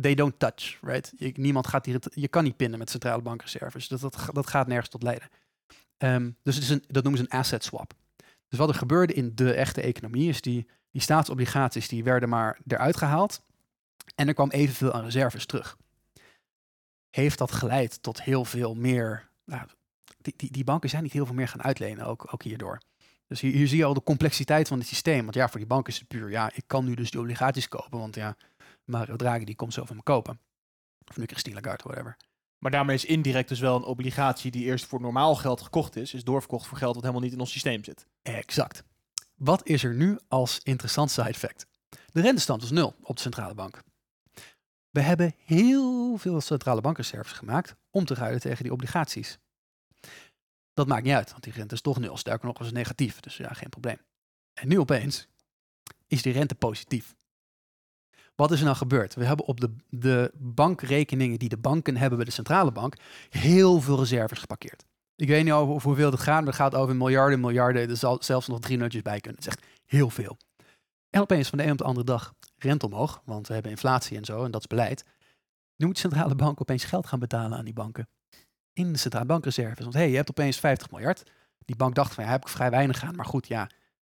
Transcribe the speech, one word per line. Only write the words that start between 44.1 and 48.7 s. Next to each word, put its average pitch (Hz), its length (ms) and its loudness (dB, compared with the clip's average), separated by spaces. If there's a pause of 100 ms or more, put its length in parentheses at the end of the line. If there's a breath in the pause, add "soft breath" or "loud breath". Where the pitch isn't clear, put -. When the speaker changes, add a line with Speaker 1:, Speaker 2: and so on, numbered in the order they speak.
Speaker 1:
We 143 100 0
hebben 165 340 4 (100)
heel 247 720 4
veel 180 240 -2
centrale 131 400 0
bankreserves 120 520 -4
gemaakt 120 420 -4 (160)
om 196 140 0
te 139 100 -2
ruilen 120 260 -2
tegen 127 220 -4
die 123 100 -6